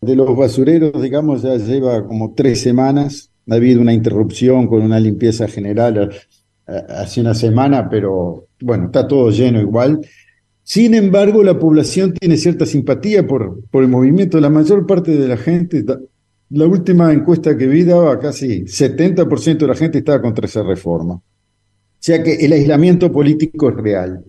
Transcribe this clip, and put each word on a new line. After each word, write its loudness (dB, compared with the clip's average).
de -2
los 2
basureros, 0
digamos, -2
ya -2
lleva -2
como -6
tres 0
semanas. -2
Ha 0
habido 4
una 2
interrupción 0
con 2
una 0
limpieza -2
general -4
a, -14
a, -12
hace -6
una 0
semana, 0
pero -4
bueno, -4
está -2
todo 2
lleno 0
igual. 0
Sin 2
embargo, 4
la 2
población 0
tiene 0
cierta 0
simpatía -2
por, -4
por 4
el 4
movimiento. 2
La 2
mayor 2
parte 0
de 0
la -2
gente, -2
la, -4
la 2
última 2
encuesta 2
que 0
vi 4
daba 2
casi -6
setenta 0
por -2
ciento 0
de 2
la -2
gente -2
estaba 0
contra -4
esa -6
reforma. -4
O -16
sea 0
que 0
el 2
aislamiento 2
político 0
es -6
real. -4